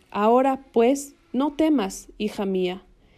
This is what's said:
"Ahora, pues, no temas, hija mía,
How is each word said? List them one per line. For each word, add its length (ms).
"Ahora, 640
pues, 420
no 220
temas, 640
hija 280
mía, 380